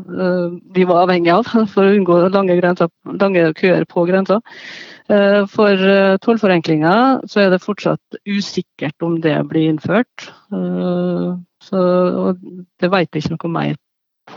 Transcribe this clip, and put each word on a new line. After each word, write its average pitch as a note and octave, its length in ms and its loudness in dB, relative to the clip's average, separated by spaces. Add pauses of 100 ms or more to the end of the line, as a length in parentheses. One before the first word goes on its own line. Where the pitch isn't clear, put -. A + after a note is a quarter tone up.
(220)
eh, F3+ 300 -2 (220)
vi F#3 100 2
var F3 180 4
avhängiga F3+ 360 2
av E3+ 60 2
<laughs> A3 220 0
för G3 200 2
att G3 100 4
undgå F3 320 4
långa F#3+ 280 0
gränser, F3+ 340 0 (300)
långa F3+ 340 2
köer E3 320 0
på F3 200 -2
gränsen. F#3+ 360 0 (680)
Eh, G3+ 400 2
för, G3 400 2
eh, G3 300 4
tullförenklingar G3 1120 2
så - 120 -2
är G3 100 4
det F3+ 100 2
fortsatt E3 400 -4 (260)
osäkert - 760 -8
om E3 200 -4
det D3 220 0
blir D3+ 180 -2
infört. D#3+ 720 -2 (180)
Eh, F3+ 880 -4 (240)
så, F#3+ 160 -4 (300)
och F#3 260 -2 (440)
det F3+ 80 0
vet F3+ 240 0
jag D3+ 120 -6
inte - 60 -6
något E3+ 220 -8
mer D3+ 240 -4 (600)